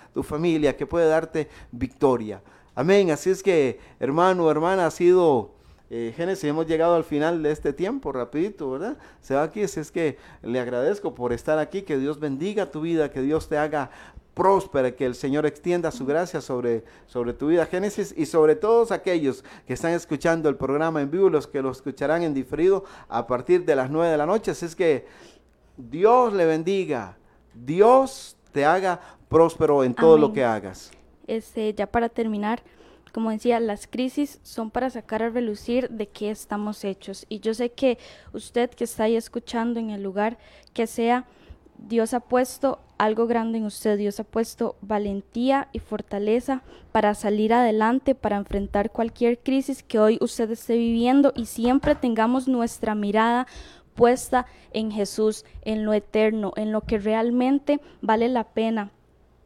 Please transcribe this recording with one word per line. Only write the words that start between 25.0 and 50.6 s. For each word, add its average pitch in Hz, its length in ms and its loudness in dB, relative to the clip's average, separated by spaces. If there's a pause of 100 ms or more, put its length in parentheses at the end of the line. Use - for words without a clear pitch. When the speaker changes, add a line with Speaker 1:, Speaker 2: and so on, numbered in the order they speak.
Speaker 1:
Dios 202 560 4
le 185 120 2
bendiga, 160 680 -2 (380)
Dios 208 840 2 (160)
te 143 140 0
haga 180 340 2 (300)
próspero 156 560 4
en 123 80 0
todo 160 240 8
lo 147 80 6
Speaker 2:
Amén. 113 100 0
Speaker 1:
que 139 80 0
hagas. 104 480 -4 (360)
Speaker 2:
Este, 214 460 -6
ya 202 140 -4
para 233 220 -2
terminar, 220 520 -4 (520)
como 226 180 -2
decía, 226 280 0
las 214 280 -4
crisis 262 560 -4
son 220 260 -10
para 247 200 -2
sacar 220 340 -6
a 233 60 -2
relucir 240 600 -2
de 214 180 -8
qué - 220 -8
estamos 208 540 -8
hechos. 196 460 -10
Y 214 100 -10
yo 220 140 -4
sé 240 180 -4
que 247 260 0 (360)
usted 240 360 -4
que - 140 -8
está 226 220 -4
ahí 226 100 2
escuchando 233 640 -4
en 226 100 -6
el 202 140 -8
lugar 208 340 -2 (360)
que 226 140 -2
sea, 240 380 0 (520)
Dios 226 360 -2
ha 240 80 -2
puesto 254 580 -2 (180)
algo 220 300 0
grande 226 300 -2
en 220 80 -4
usted, 208 320 -2
Dios 202 240 -4
ha - 20 -6
puesto - 580 -4
valentía 208 920 -2
y - 60 -8
fortaleza 214 840 -2 (320)
para 208 220 2
salir 214 380 0
adelante, 240 600 2
para 208 220 -2
enfrentar 202 540 -4
cualquier 233 480 -2
crisis 269 440 -2
que - 160 -2
hoy 214 220 6
usted 233 300 -4
esté 233 260 -2